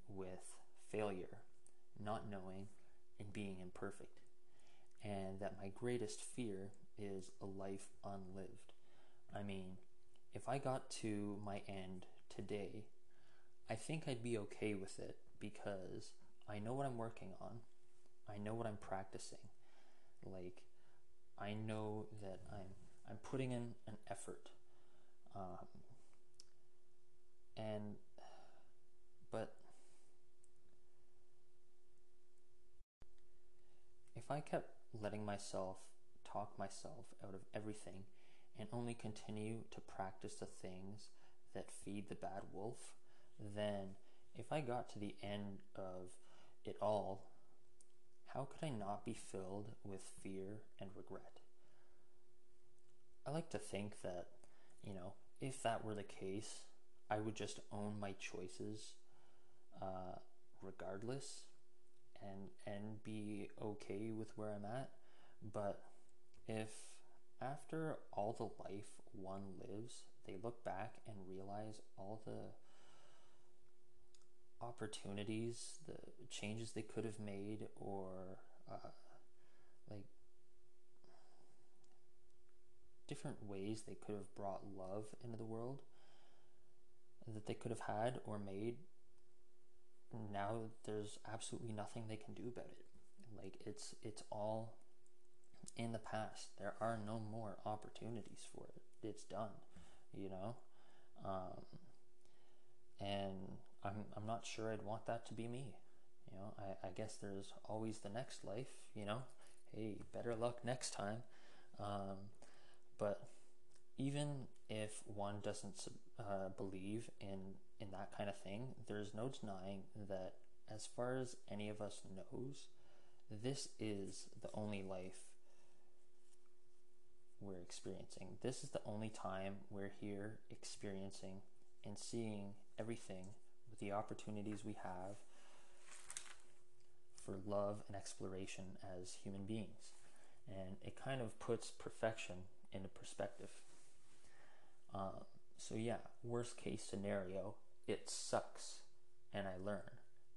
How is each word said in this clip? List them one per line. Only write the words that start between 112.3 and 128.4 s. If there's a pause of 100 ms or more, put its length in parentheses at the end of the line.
but (680)
even (220)
if
one
doesn't
sub-, (260)
uh,
believe (100)
in, (240)
in
that
kind
of
thing, (180)
there's
no
denying (260)
that (400)
as
far
as (160)
any
of
us (140)
knows, (760)
this (100)
is (140)
the
only
life (2250)
we're
experiencing. (140)